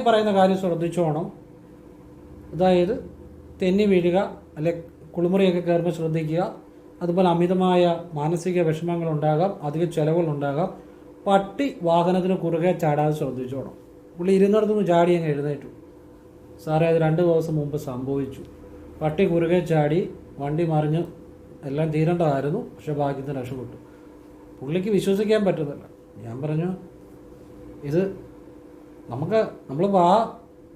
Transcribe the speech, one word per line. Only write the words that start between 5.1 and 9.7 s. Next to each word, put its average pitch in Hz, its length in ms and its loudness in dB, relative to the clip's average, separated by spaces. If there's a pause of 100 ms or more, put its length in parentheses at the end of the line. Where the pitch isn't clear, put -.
കുളിമുറിയൊക്കെ 175 500 2
കയറുമ്പോൾ 170 320 0
ശ്രദ്ധിക്കുക. 160 440 -2 (600)
അതുപോലെ 180 280 2
അമിതമായ 180 540 4 (300)
മാനസിക 165 480 -2
വിഷമങ്ങളുണ്ടാകാം, 160 920 0 (160)
അധിക 160 220 -2